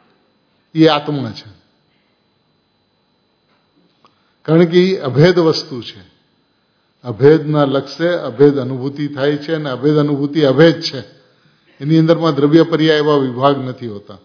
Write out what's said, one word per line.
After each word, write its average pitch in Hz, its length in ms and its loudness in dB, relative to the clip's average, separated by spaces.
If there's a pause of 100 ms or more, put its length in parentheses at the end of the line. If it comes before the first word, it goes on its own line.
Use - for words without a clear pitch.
(760)
એ 160 120 4
આત્મા 147 440 -2
છે. - 200 -18 (3000)
કારણ 165 220 4
કે 170 140 2
એ 190 180 2
અભેદ 147 420 2
વસ્તુ 147 440 -2
છે. - 320 -20 (880)
અભેદના 147 600 2
લક્ષ્ય 139 440 -4
અભેદ 143 500 2
અનુભૂતિ 135 500 -8
થાય 143 280 -4
છે 160 180 -8
અને 151 160 -6
અભેદ 135 260 -2
અનુભૂતિ 147 460 -2
અભેદ 143 380 4
છે. - 440 -12 (560)
એની 156 180 0
અંદરમાં 160 360 2
દ્રવ્ય 143 280 4
પર્યાય 156 360 0
એવા 147 180 2
વિભાગ 135 420 0
નથી 127 280 -10
હોતા. 101 380 -16